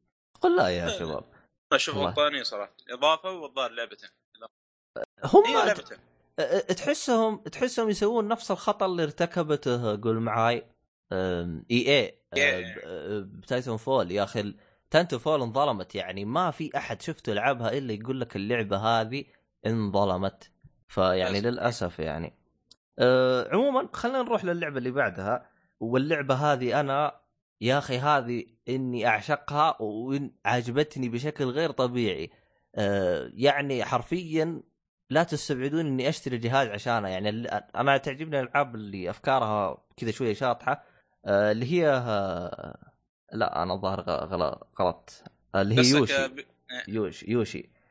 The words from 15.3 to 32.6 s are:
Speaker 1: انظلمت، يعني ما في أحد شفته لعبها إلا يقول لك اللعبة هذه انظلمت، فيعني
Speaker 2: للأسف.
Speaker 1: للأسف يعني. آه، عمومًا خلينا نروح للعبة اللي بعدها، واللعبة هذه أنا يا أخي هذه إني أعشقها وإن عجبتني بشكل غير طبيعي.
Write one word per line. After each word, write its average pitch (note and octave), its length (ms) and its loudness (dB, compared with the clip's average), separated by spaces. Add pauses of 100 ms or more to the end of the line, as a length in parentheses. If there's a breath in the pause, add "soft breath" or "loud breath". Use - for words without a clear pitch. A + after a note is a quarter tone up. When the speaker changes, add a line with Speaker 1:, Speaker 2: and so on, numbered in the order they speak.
Speaker 1:
انظلمت، A#2+ 540 -2
يعني F#2+ 300 -6
ما D#3 260 0
في D3+ 260 -6
أحد - 240 -8
شفته D3+ 320 -6
لعبها A#2 440 0
إلا C3 160 -4
يقول A#2+ 280 -6
لك A#2+ 140 -8
اللعبة G#2 420 -2
هذه A2+ 480 0 (400 soft breath)
انظلمت، G2 880 0 (360)
فيعني F#2 540 2
Speaker 2:
للأسف. G#2+ 40 0
Speaker 1:
للأسف A#2 540 -2
يعني. D#2+ 340 -4 (640)
آه، B2+ 520 4
عمومًا C4 420 2
خلينا B3+ 280 -2
نروح A#3+ 240 -2
للعبة E3+ 320 -4
اللي B2 140 -2
بعدها، A2 580 -2 (300 soft breath)
واللعبة C3+ 560 0
هذه C3 440 2
أنا C#3+ 400 -2 (420)
يا B2 160 2
أخي C3 200 -2
هذه B2+ 480 0 (240)
إني B2 380 0
أعشقها D3 720 0
وإن B2 500 -4 (140)
عجبتني B2 640 0
بشكل C3+ 360 -4
غير C#3+ 260 -2
طبيعي. A#2+ 600 0 (440 soft breath)